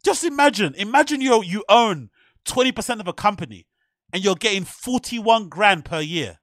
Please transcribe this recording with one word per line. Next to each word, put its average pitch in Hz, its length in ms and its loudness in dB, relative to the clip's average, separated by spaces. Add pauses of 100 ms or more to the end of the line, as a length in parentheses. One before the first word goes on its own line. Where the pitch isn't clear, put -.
Just 381 200 0
imagine, 277 520 2
imagine 269 460 0
you, 240 220 4
you 190 260 -6
own 196 400 4 (340)
twenty 254 280 0
percent 233 300 -6
of 180 60 -8
a 175 60 -6
company 151 540 -4 (440)
and 190 120 -6
you're 196 120 0
getting 196 300 -2
forty-one 226 840 -2
grand 180 360 2
per 165 140 -6
year. 151 440 -6